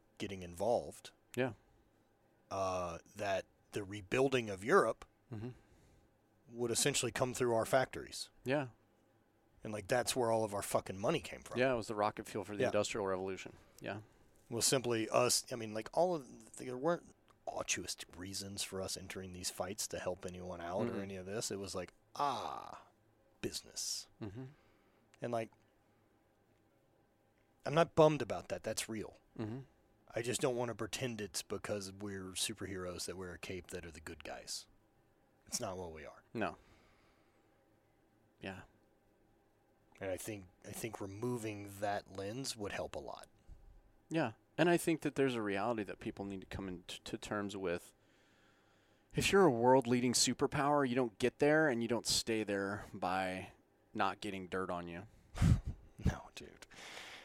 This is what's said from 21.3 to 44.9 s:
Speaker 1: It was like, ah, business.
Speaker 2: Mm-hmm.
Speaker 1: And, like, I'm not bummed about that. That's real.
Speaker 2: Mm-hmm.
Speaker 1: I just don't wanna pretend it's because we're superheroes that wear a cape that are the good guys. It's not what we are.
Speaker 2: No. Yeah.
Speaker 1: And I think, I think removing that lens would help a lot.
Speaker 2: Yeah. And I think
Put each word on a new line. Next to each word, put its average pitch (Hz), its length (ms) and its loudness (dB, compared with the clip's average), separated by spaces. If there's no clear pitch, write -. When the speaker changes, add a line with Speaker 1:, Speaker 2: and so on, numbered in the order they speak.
Speaker 1:
It 101 80 -4
was 98 160 -6
like, 90 180 -4
ah, 107 640 -4
business. - 640 -6
Speaker 2:
Mm-hmm. 110 200 -10
Speaker 1:
And, 120 120 -4
like, 113 180 -2
I'm 139 100 0
not 165 220 4
bummed 156 260 8
about 98 260 -4
that. 90 140 -4
That's - 260 -4
real. 110 280 -6
Speaker 2:
Mm-hmm. 110 180 -4
Speaker 1:
I 120 80 -2
just 120 180 0
don't 127 160 2
wanna 120 180 0
pretend 113 460 -4
it's - 220 -6
because 98 580 -4
we're 98 340 -6
superheroes 92 720 -4
that 90 120 -8
wear 90 160 -8
a 90 40 -14
cape - 340 -10
that 87 120 -8
are 85 60 -12
the 80 100 -16
good 80 240 -14
guys. - 420 -10
It's - 120 -6
not 98 160 -4
what 87 160 -8
we 76 100 -12
are. - 200 -16
Speaker 2:
No. 98 240 -2
Yeah. 92 200 -8
Speaker 1:
And 95 100 -4
I 90 60 -2
think, 101 280 -8
I 104 40 -10
think - 280 -6
removing 104 680 -4
that 101 240 0
lens 113 400 -4
would 101 160 -4
help - 240 -4
a 73 40 -6
lot. - 260 -12
Speaker 2:
Yeah. 151 220 2
And 165 120 6
I 170 60 8
think 165 260 2